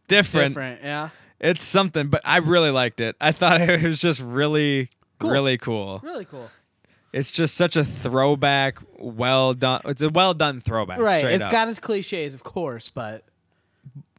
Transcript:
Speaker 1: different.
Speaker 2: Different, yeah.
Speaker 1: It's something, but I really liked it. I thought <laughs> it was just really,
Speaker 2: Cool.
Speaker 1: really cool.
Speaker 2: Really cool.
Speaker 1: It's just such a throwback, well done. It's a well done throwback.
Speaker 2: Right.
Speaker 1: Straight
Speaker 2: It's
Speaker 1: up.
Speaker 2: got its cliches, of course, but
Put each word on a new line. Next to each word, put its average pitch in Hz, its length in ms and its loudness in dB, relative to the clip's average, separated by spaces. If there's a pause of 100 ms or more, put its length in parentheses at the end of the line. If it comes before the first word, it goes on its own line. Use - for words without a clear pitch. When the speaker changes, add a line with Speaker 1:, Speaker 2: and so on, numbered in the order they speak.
Speaker 1:
different. 170 460 4
Speaker 2:
Different, 131 300 -10
yeah. 147 260 -8 (300)
Speaker 1:
It's 165 240 0
something, 160 460 0
but 139 140 0
I 156 140 2
really 165 340 4
liked 123 280 0
it. 113 200 -2
I 156 120 4
thought 170 300 4
<laughs> 170 60 2
it 170 160 4
was 160 160 0
just 147 220 0
really, 139 680 0 (300)
Speaker 2:
Cool. 113 120 -2
Speaker 1:
really 135 260 2
cool. 101 460 -6
Speaker 2:
Really 277 220 -12
cool. 120 240 -18 (640)
Speaker 1:
It's 135 180 -4
just 165 240 0
such 180 200 0
a 151 80 2
throwback, 135 920 0 (200)
well 127 580 0
done. 127 300 -2
It's 143 180 -6
a 156 60 0
well 180 260 4
done 147 260 -2
throwback. 107 380 -4
Speaker 2:
Right. 202 200 2
Speaker 1:
Straight 135 160 2
Speaker 2:
It's 190 80 0
Speaker 1:
up. 98 80 -2
Speaker 2:
got 226 160 2
its 226 120 -8
cliches, 185 560 -6
of 123 80 -20
course, 135 500 -8
but 110 300 -10 (960)